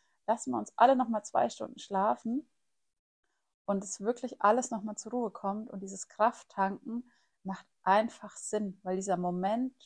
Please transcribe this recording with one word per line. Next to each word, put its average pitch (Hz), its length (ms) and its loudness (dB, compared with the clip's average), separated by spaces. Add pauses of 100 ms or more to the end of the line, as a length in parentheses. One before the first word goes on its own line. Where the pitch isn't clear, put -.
(280)
lassen 233 240 -2
wir 233 80 0
uns 208 180 -8
alle 262 180 8
nochmal 233 300 0
zwei - 240 2
Stunden - 300 -10
schlafen“, 226 680 -2 (1160)
und 196 180 0
es - 180 -10
wirklich 240 400 -4
alles 226 300 4
nochmal 214 260 -4
zur 214 160 -12
Ruhe 226 180 -2
kommt. 208 380 -4
Und 190 120 -10
dieses 190 260 -10
Krafttanken 220 1040 -2 (340)
macht 190 220 -10 (180)
einfach 208 540 2
Sinn, 208 460 -6
weil 185 120 -2
dieser 190 220 0
Moment, 190 560 0 (120)